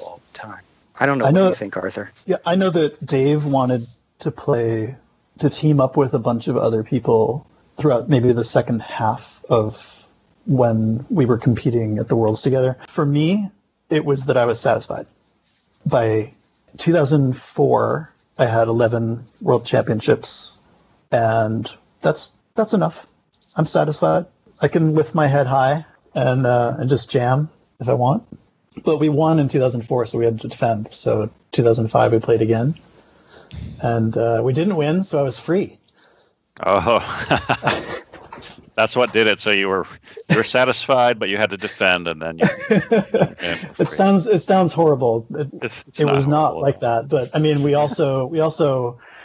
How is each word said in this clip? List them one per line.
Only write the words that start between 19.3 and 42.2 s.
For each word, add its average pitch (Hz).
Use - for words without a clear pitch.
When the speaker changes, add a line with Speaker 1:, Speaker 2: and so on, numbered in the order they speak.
Speaker 2:
World 127
Championships, -
and 113
that's, -
that's 220
enough. 170
I'm 160
satisfied. 160
I 147
can 156
lift 156
my 156
head 139
high 135
and, 131
uh, 120
and 127
just -
jam 131
if 123
I 123
want. 123
But 156
we 151
won 156
in 135
two 147
thousand 127
four, 120
so 123
we 117
had 113
to 117
defend. 110
So 110
two 131
thousand 113
five, 117
we 110
played 113
again, 113
and, 113
uh, 117
we 131
didn't 170
win, 156
so 160
I 139
was 131
free. 175
Speaker 3:
Oh, 98
<laughs> -
that's 110
what 120
did 110
it. 101
So 110
you 98
were, 95
you -
were 113
satisfied, 127
but 104
you 101
had 104
to 98
defend, 92
and 80